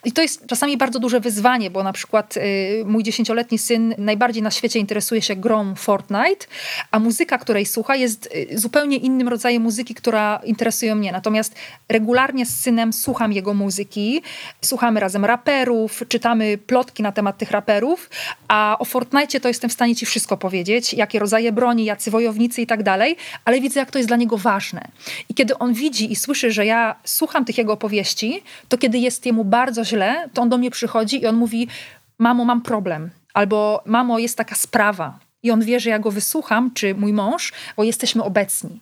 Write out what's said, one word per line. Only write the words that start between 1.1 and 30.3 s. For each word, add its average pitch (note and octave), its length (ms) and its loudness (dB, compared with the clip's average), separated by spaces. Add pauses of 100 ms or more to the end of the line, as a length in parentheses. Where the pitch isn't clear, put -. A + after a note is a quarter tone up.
wyzwanie, A3 520 2
bo F#3+ 120 -2
na F#3+ 100 -2
przykład, - 440 -2
y, G3 480 0
mój G#3+ 180 2
dziesięcioletni A3+ 540 0
syn A3+ 400 2
najbardziej G#3+ 460 0
na G#3+ 80 -2
świecie - 280 0
interesuje G#3 420 0
się G3+ 140 -2
grą G3 400 0
Fortnite, G#3 720 0 (460)
a A3 80 4
muzyka, A#3 380 2
której G3+ 280 0
słucha, A3+ 300 -2
jest, B3 340 -2 (220)
y, D3 80 -4
zupełnie C#4+ 380 2
innym B3+ 300 2
rodzajem A#3+ 360 2
muzyki, A#3 320 -2
która G#3+ 500 0
interesuje A3 500 0
mnie. G3+ 160 -2
Natomiast G#3+ 440 -2 (340)
regularnie B3 560 2
z - 140 -6
synem A3+ 340 2
słucham A3+ 400 0
jego G3 200 -2
muzyki, G3+ 680 -2 (400)
słuchamy A#3 380 2
razem G3 260 0
raperów, A#3+ 840 2
czytamy A3 500 2
plotki B3 460 0
na G3+ 80 0
temat G3 260 -2
tych - 140 -6
raperów, G#3+ 580 0 (380)
a G#3+ 320 2
o B3 60 -4
Fortnite C4+ 540 0
to B3+ 80 -2
jestem A#3+ 220 -2
w - 40 -6
stanie A#3 220 2
ci A#3 100 -6
wszystko - 320 -2
powiedzieć, F#3+ 560 -2
jakie G#3 260 0
rodzaje A3 320 2
broni, A#3 340 2
jacy G#3 260 -4
wojownicy A3+ 500 0
i A#3 60 -2
tak G#3+ 160 0
dalej, G#3 320 2 (300)
ale B3 160 4
widzę, C#4 180 0
jak C4 120 -4
to C#4+ 80 -2
jest A3+ 100 0
dla A#3+ 80 4
niego A#3 200 2
ważne. G3 500 -2 (420)
I A3+ 40 -8
kiedy B3+ 240 2
on B3 160 0
widzi A#3 380 -2
i G#3 40 -2
słyszy, B3+ 360 -2
że G#3 140 0
ja A3 380 2
słucham D4 420 -2
tych A3+ 120 -4
jego G#3+ 160 2
opowieści, G#3+ 720 -4 (260)
to B3 80 2
kiedy A#3+ 200 2
jest B3 280 -2
jemu A3+ 200 2 (140)
bardzo A#3+ 260 0
źle, A3+ 480 0